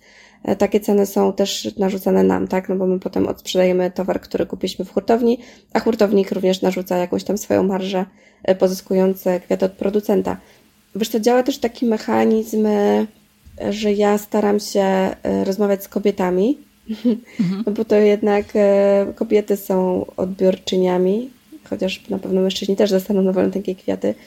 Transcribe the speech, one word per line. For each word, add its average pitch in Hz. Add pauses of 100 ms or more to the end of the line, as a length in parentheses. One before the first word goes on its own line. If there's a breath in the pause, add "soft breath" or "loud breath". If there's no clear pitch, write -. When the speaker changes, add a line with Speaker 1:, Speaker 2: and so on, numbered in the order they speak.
(440 soft breath)
Speaker 1:
e, 202
takie 208
ceny 202
są 196
też 202
narzucane 190
nam, 190
tak? 185
No 185
bo 190
my 185
potem 190
odsprzedajemy 185
towar, 185
który -
kupiliśmy 190
w -
hurtowni, 233 (340 loud breath)
a -
hurtownik 208
również 185
narzuca 185
jakąś 180
tam 196
swoją 202
marżę, 190 (380 soft breath)
e, 190
pozyskując, 190
e, 180
kwiaty 190
od 190
producenta. 196 (600 soft breath)
Wiesz 214
co, 226
działa 240
też 269
taki 233
mechanizm, 220
e, 208 (640)
że 208
ja 208
staram 208
się, 208
e, 190
rozmawiać 196
z -
kobietami, 196 (320)
Speaker 2:
Mhm. 220 (160)
Speaker 1:
<laughs> 196
no 214
bo 226
to 214
jednak, 208 (100)
e, 202
kobiety 208
są 185 (100)
odbiorczyniami, 185 (400)
chociaż 190
na 196
pewno 190
mężczyźni 196
też 208
dostaną 190
na 190
walentynki 190
kwiaty. 196 (120 loud breath)